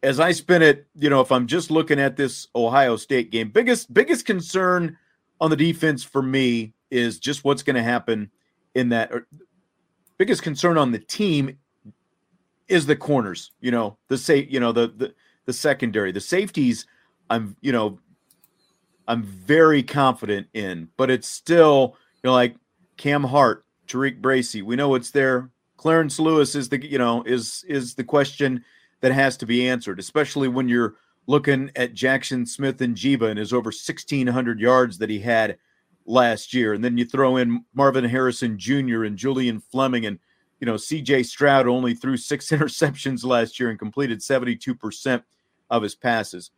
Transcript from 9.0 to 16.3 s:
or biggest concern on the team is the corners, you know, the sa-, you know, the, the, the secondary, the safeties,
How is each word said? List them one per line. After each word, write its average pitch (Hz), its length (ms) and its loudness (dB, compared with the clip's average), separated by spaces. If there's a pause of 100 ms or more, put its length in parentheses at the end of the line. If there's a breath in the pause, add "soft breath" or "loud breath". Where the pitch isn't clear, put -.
or 120 140 -8 (920)
biggest 202 240 2
concern 165 360 0
on 131 140 2
the 110 60 -4
team 143 600 -2 (1080)
is 170 180 2
the 147 100 4
corners, 123 640 -2
you 123 100 -2
know, 113 260 -2 (120)
the 131 100 -2
sa-, 147 160 0
you 135 260 0
know, 120 120 0
the, 117 240 2
the, 123 180 -6 (300)
the 127 80 -6
secondary, 110 600 -2
the 98 80 -6
safeties, 151 680 -2 (440)